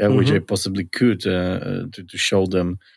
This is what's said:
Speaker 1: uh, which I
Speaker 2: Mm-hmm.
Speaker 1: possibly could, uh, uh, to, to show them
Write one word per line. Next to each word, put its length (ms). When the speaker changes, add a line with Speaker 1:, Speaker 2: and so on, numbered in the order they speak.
Speaker 1:
uh, 100
which 180
I 60
Speaker 2:
Mm-hmm. 100
Speaker 1:
possibly 380
could, 420
uh, 40
uh, 640
to, 120
to 120
show 300
them 320